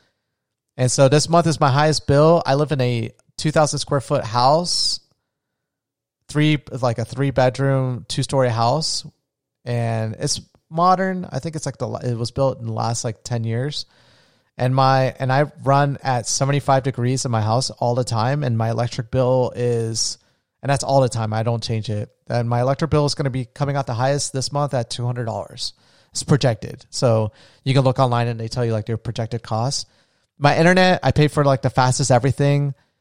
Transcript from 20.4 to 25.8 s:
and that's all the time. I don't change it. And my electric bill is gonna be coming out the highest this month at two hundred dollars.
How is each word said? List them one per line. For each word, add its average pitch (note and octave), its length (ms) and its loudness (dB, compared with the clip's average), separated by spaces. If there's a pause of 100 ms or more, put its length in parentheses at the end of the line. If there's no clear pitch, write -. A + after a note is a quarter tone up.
and B2+ 100 -4
that's C#3 120 0
all C#3 180 2
the C3 80 2
time. A2 240 -4
I A2 120 -2
don't A#2 180 -2
change A2 260 -6
it. G#2 220 -6 (180)
And A#2 200 -2
my A#2+ 140 0
electric C#3 280 -2
bill D3+ 140 2
is C#3+ 100 -2
gonna C3+ 160 -4
be B2+ 140 -6
coming C#3 320 -4
out C#3 100 -4
the B2+ 80 -6
highest C3+ 380 -2
this C3 180 -4
month C#3+ 240 -4
at A#2+ 160 -4
two B2 160 -6
hundred B2 200 -4
dollars. G#2 460 -8 (380)